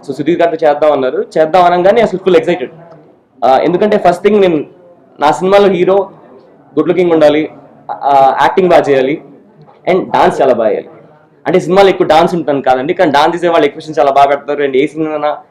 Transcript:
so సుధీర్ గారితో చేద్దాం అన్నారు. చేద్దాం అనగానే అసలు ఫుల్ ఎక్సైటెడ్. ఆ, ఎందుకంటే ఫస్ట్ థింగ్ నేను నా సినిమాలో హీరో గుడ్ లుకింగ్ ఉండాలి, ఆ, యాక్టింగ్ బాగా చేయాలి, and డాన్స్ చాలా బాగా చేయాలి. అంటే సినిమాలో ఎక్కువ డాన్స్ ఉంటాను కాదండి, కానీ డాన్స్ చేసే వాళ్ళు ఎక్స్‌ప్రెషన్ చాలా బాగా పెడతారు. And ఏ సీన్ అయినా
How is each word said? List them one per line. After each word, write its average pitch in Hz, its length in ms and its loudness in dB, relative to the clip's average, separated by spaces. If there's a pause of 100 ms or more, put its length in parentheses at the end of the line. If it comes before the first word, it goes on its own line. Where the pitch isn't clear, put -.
so 147 120 -14
సుధీర్ 151 240 -2
గారితో 160 220 -2
చేద్దాం 151 320 2
అన్నారు. 131 240 -4 (160)
చేద్దాం 165 320 2
అనగానే 185 380 2
అసలు 180 180 -6
ఫుల్ 175 160 2
ఎక్సైటెడ్. 165 340 -6 (720)
ఆ, - 20 2 (200)
ఎందుకంటే 202 300 0 (100)
ఫస్ట్ 180 180 -4
థింగ్ 208 180 2
నేను 170 140 0 (680)
నా 147 140 4
సినిమాలో 196 380 2
హీరో 185 220 2 (760)
గుడ్ 156 160 -2
లుకింగ్ 175 260 0
ఉండాలి, 151 260 2 (680)
ఆ, 143 40 2 (300)
యాక్టింగ్ 180 300 0
బాగా 143 160 4
చేయాలి, 135 260 0 (760)
and 185 100 0 (160)
డాన్స్ 170 260 0
చాలా 127 200 2
బాగా 107 120 0
చేయాలి. - 160 -10 (560)
అంటే 165 180 0
సినిమాలో 190 280 2
ఎక్కువ 180 200 -2
డాన్స్ 175 240 2
ఉంటాను 139 320 -4
కాదండి, 131 300 -2
కానీ 175 180 2
డాన్స్ 156 180 0
చేసే 175 200 -4
వాళ్ళు 156 120 2
ఎక్స్‌ప్రెషన్ 156 320 -8
చాలా 143 180 2
బాగా 139 140 4
పెడతారు. 143 360 -4
And 135 140 -6
ఏ 143 120 2
సీన్ 156 200 -6
అయినా 147 180 -4 (200)